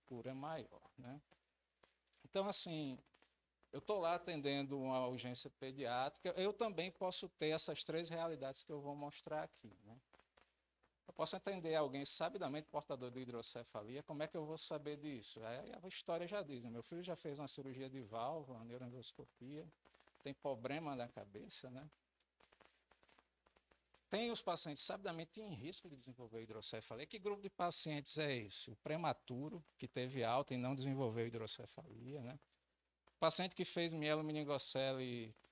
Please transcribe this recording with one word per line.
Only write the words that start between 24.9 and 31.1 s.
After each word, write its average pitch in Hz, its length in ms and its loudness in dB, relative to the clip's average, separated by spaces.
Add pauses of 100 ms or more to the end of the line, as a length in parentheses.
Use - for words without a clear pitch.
em 208 120 -8
risco 147 360 -6
de 147 60 -14
desenvolver 120 460 -10
hidrocefalia. 110 640 -4
Que 214 140 -8
grupo 202 220 0
de 196 80 -4
pacientes 156 680 2
é 147 180 4
esse? 107 360 0
O 107 60 -12
prematuro, 151 840 0 (140)
que 127 100 -6
teve 127 360 0
alta 127 300 4
e 127 40 2
não 127 180 2
desenvolveu 127 520 2